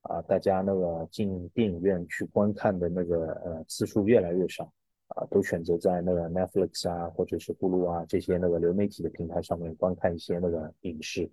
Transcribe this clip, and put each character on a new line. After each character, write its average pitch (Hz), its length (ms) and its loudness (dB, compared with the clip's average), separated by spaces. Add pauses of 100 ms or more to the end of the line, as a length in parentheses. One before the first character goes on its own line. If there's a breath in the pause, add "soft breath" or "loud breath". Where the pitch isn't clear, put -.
啊， 87 220 -6
大 95 160 2
家 95 220 2
那 98 120 2
个 85 380 0
进 95 380 -4
电 110 220 2
影 85 100 -4
院 92 260 2
去 - 180 -6
观 104 260 2
看 104 260 0
的 87 120 0
那 90 140 0
个， 82 300 0 (120)
呃， 82 220 -8
次 - 180 -4
数 101 220 2
越 117 120 8
来 87 140 2
越 90 140 2
少， - 160 -8 (460)
啊， - 200 -6
都 101 140 4
选 85 200 -2
择 85 140 0
在 90 240 2
那 90 100 0
个 85 160 0
Netflix 90 640 -2
啊， 85 200 -4
或 90 140 -2
者 87 140 -2
是 - 160 -8
Hulu 92 340 0
啊， 85 200 -2
这 95 120 0
些 90 180 0
那 87 120 2
个 85 80 2
流 85 160 2
媒 101 140 2
体 - 160 -8
的 80 60 -2
平 82 180 -8
台 85 120 -2
上 85 200 -4
面 82 160 -8
观 92 200 0
看 87 200 0
一 - 20 -8
些 87 220 -4
那 90 100 0
个 78 320 -4
影 80 200 -8
视。 - 320 -4